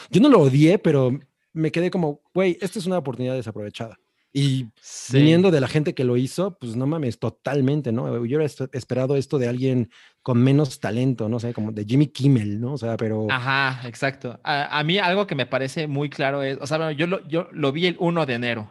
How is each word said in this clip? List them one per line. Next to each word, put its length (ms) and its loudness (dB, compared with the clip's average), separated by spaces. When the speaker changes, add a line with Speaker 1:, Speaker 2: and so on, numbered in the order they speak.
Speaker 1:
yo 100 6
no 80 8
lo 120 8
odié, 360 6
pero 400 2
me 180 -2
quedé 180 -2
como, 320 -2
"Güey, 300 0
esta 160 -6
es 80 -6
una 140 0
oportunidad 340 -4
desaprovechada". 640 -8
Y 300 0
Speaker 2:
Sí. 380 -4
Speaker 1:
viniendo 300 6
de 120 4
la 80 0
gente 260 0
que 80 -2
lo 140 2
hizo, 420 -2
pues, 160 -10
no 120 -2
mames, 320 -4
totalmente, 760 -2
¿no? 200 -2
Yo 80 -4
hubiera 220 0
esp-, 300 -6
esperado 420 -2
esto 240 -2
de 80 0
alguien 420 0
con 200 2
menos 380 2
talento, 480 -2
no 100 -2
sé, 140 -6
como 180 -6
de 140 -8
Jimmy 220 2
Kimmel, 520 0
¿no? 140 -6
O 40 -6
sea, 200 -4
pero 340 -2
Speaker 2:
Ajá, 560 -2
exacto. 560 -6
A, 340 -2
a 60 0
mí 140 0
algo 280 0
que 100 -6
me 100 -2
parece 420 -4
muy 220 -4
claro 340 -2
es, 160 -4
o 80 -10
sea, 100 -2
bueno, 140 -4
yo 160 -2
lo, 220 -4
yo 240 -4
lo 180 0
vi 160 0
el 100 -2
uno 280 0
de 80 -2
enero, 380 -4